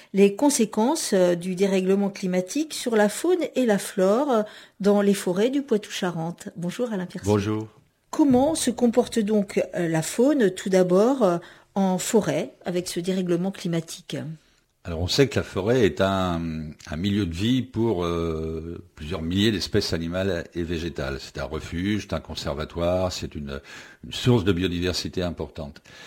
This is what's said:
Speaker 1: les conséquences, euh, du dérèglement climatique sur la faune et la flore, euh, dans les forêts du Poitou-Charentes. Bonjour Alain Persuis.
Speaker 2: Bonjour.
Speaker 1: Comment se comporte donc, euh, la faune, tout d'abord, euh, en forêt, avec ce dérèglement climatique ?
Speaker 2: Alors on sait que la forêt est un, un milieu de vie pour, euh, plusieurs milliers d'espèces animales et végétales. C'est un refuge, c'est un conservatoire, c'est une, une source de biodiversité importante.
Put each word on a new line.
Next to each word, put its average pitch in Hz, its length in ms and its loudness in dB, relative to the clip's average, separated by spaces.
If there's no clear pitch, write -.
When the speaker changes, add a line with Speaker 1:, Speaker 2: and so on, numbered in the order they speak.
Speaker 1:
les 196 240 6
conséquences, 254 800 2
euh, 180 220 4
du 180 180 -6
dérèglement 196 560 2
climatique 190 640 -4
sur 226 220 -2
la 208 120 6
faune 339 320 0
et 254 100 2
la 208 140 4
flore, 208 520 2
euh, 220 120 4
dans 202 220 4
les 202 140 4
forêts 196 340 0
du 269 140 0
Poitou-Charentes. 180 920 -4
Bonjour 202 380 -4
Alain 185 140 -4
Persuis. 175 200 -10
Speaker 2:
Bonjour. 107 400 0
Speaker 1:
Comment 285 440 4
se - 160 0
comporte 233 500 0
donc, 208 380 0
euh, 170 140 0
la 160 140 0
faune, 247 480 2
tout - 180 -8
d'abord, 190 540 4
euh, 175 160 2
en 190 220 2
forêt, 180 560 0
avec 180 220 -2
ce - 120 -6
dérèglement 180 520 0
climatique ? 165 680 -6
Speaker 2:
Alors 82 160 -4
on 87 80 0
sait 139 200 4
que - 100 -2
la 90 40 2
forêt 113 420 2
est 90 160 2
un, 92 400 0
un 76 60 -6
milieu 101 300 0
de 82 80 -6
vie 120 260 0
pour, 110 420 -2
euh, 82 800 -4
plusieurs 80 260 -8
milliers 98 320 2
d'espèces 101 400 -2
animales 87 520 -2
et 87 80 -4
végétales. 78 580 -4
C'est - 180 -16
un 71 60 -6
refuge, 85 640 -4
c'est 85 60 -4
un 78 60 -4
conservatoire, 85 920 -2
c'est - 220 -10
une, 71 260 -8
une 64 60 -14
source 120 300 4
de 85 100 2
biodiversité 87 680 -2
importante. 80 600 -8